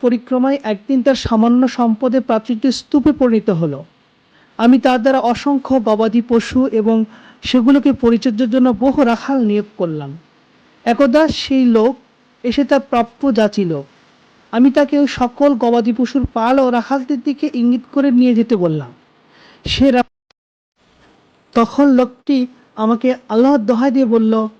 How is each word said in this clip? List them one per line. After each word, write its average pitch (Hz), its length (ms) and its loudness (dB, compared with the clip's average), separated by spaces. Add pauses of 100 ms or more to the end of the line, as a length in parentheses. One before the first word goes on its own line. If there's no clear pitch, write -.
পরিক্রমায় 254 640 -2
একদিন 220 400 -4
তার 269 120 2
সামান্য 240 520 2
সম্পদে 233 520 -2
প্রাচুর্য 233 520 -2
স্তূপে 294 400 0
পরিণত 233 380 0
হলো। 160 360 -4 (720)
আমি 240 220 4
তার 254 220 0
দ্বারা 269 180 2
অসংখ্য 262 640 -2
গবাদি 220 380 0
পশু 247 460 -2
এবং 220 380 0 (380)
সেগুলোকে 269 500 2
পরিচর্যার 233 560 -2
জন্য 254 300 2
বহু 269 240 0
রাখাল 240 420 -2
নিয়োগ 208 200 -2 (120)
করলাম। 151 400 -6 (680)
একদা 277 420 2
সেই 262 380 -2
লোক 233 300 2 (480)
এসে 247 200 -2
তার 277 160 0
প্রাপ্য 240 560 -4
যাচিল। 202 460 -2 (720)
আমি 240 200 2
তাকে 285 280 0
ওই 285 80 2
সকল 277 460 -2
গবাদি 240 400 0
পশুর 247 400 -4
পাল 247 260 0
ও 254 120 0
রাখালদের 254 480 -4
দিকে 294 340 -4
ইঙ্গিত 240 280 0 (100)
করে 277 200 0
নিয়ে 247 240 2
যেতে 226 200 0
বললাম। 156 380 -4 (720)
সে 262 260 0
রা-, 247 120 0 (1500)
তখন 240 340 2
লোকটি 254 600 0 (280)
আমাকে 233 400 0 (140)
আল্লাহর 262 280 2
দোহাই 240 340 0
দিয়ে 262 140 2
বলল, 220 420 2 (120)